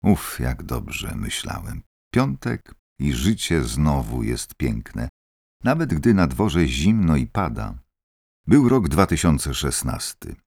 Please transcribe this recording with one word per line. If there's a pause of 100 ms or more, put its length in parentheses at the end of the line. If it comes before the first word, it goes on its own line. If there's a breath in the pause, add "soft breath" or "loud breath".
„Uf,
jak
dobrze”,
myślałem. (320)
„Piątek (240)
i
życie
znowu
jest
piękne, (560)
nawet
gdy
na
dworze
zimno
i
pada”. (680)
Był
rok
dwa
tysiące
szesnasty. (100)